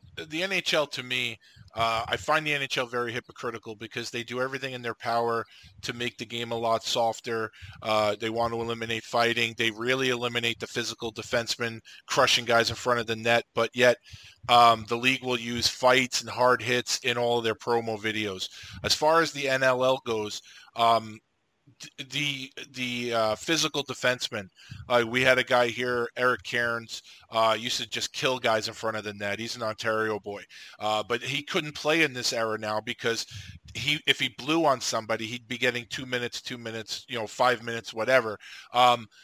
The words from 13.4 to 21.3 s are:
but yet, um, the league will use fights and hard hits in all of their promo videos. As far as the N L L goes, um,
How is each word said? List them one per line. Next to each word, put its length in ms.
but 200
yet, 220
um, 380
the 100
league 260
will 160
use 260
fights 540
and 80
hard 320
hits 380
in 180
all 220
of 60
their 100
promo 440
videos. 520
As 120
far 280
as 100
the 160
N 140
L 200
L 220
goes, 380
um, 420